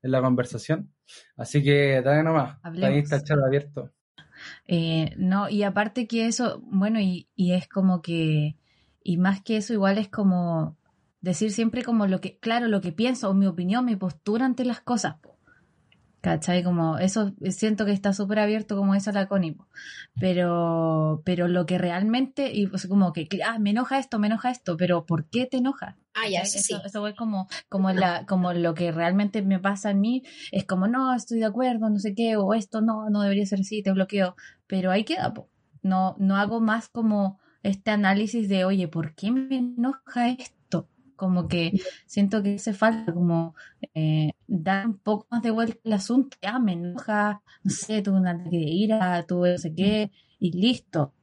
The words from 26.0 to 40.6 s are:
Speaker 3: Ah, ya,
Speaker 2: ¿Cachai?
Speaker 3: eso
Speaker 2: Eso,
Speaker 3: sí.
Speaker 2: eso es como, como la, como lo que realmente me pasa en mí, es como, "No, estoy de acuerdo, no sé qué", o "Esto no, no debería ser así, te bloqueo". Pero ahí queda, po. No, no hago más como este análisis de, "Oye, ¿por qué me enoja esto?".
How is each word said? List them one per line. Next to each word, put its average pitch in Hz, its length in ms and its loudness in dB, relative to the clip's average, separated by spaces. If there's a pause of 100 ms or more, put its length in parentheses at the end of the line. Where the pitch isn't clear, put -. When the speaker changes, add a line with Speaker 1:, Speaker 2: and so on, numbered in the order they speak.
Speaker 3:
Ah, 220 160 -4
ya, 180 120 0
Speaker 2:
¿Cachai? - 20 -4
Speaker 3:
eso 202 160 -4
Speaker 2:
Eso, 196 180 -2
Speaker 3:
sí. 196 80 -8
Speaker 2:
eso 208 220 -6
es 208 80 -8
como, 208 320 -4 (220)
como 190 220 0
la, 180 360 0
como 180 260 0
lo 170 220 0
que 170 160 -2
realmente 190 500 0
me 190 180 2
pasa 196 300 -2
en 196 100 2
mí, 240 220 0 (300)
es 190 140 -2
como, 190 220 0
"No, 262 280 0
estoy 233 240 -4
de 220 60 0
acuerdo, 220 440 0
no 208 100 2
sé 202 140 -4
qué", 226 240 0
o 196 160 2
"Esto 220 280 -2
no, 220 280 0
no 208 120 2
debería 202 260 2
ser 196 140 0
así, 208 200 -4
te 196 100 0
bloqueo". 190 440 0 (320)
Pero 185 240 0
ahí 208 120 2
queda, 311 300 -2
po. - 160 -16 (320)
No, 185 380 2
no 196 180 4
hago 208 240 0
más 226 280 0
como 208 500 0 (240)
este 196 260 -2
análisis 208 580 2
de, 190 180 2
"Oye, 190 220 2
¿por 156 280 -4
qué 208 160 -2
me 262 260 0
enoja 247 720 -2
esto?". - 580 -6 (280)